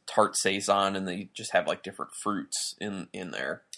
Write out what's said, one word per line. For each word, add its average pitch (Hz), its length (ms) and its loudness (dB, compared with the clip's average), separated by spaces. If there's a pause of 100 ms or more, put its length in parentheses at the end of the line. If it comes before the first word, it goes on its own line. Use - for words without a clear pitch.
tart - 300 4
saison, 98 580 2
and 95 140 -2
they 92 260 -4
just - 180 -8
have, 87 140 4
like, 78 160 -2
different - 320 -10
fruits - 680 -4
in, 98 320 -6
in 92 200 -6
there. 67 320 -4 (140)